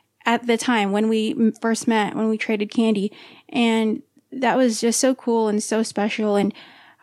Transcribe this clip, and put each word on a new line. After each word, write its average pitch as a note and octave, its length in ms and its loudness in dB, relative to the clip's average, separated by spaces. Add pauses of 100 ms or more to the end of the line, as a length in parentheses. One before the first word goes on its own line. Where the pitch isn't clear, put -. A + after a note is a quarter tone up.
(260)
at A#3+ 220 0
the A#3 100 2
time G#3+ 340 0
when G#3+ 160 2
we A3 240 0
m-, A3 300 2
first A3+ 260 -2
met, A3 280 0
when A3 120 -2
we A3 100 0
traded G#3+ 340 -4
candy. G#3+ 420 0 (340)
And A3+ 540 0 (300)
that B3 260 0
was A#3+ 240 2
just A#3 180 0
so C4 160 2
cool A3+ 320 0
and G#3 160 -2
so A3 200 0
special. G#3 520 -2
And, G3+ 180 2 (500)